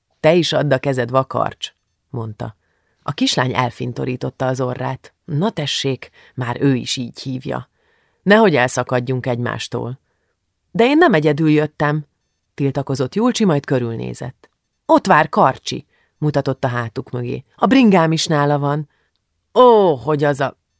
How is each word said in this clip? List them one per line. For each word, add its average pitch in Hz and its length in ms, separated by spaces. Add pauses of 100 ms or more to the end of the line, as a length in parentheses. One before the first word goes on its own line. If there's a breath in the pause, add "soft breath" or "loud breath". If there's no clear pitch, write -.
(200)
„Te 160 140
is 170 180
add 143 200
a 131 60
kezed, 123 320
vakarcs”, 123 640 (380)
mondta. 113 460 (460)
A - 100
kislány 127 420
elfintorította 127 920
az 127 140
orrát. 127 540 (100)
Na 165 260
tessék, 139 600 (240 soft breath)
már 120 260
ő 139 140
is 120 220
így 123 240
hívja. 131 480 (540)
Nehogy 202 340
elszakadjunk 127 720
egymástól. 117 720 (720)
„De 196 140
én 285 140
nem 330 160
egyedül 156 360
jöttem”, 151 560 (480)
tiltakozott 135 600
Julcsi, 226 300
majd 156 200
körülnézett. 123 840 (360)
„Ott - 200
vár 160 220
Karcsi”, - 580 (320)
mutatott 143 460
a 135 40
hátuk 120 420
mögé. 123 340 (120)
„A - 100
bringám 196 460
is 160 140
nála 147 320
van.” 147 300 (680)
„Ó, 214 400
hogy 139 300
az 143 160
a,” 135 180 (220)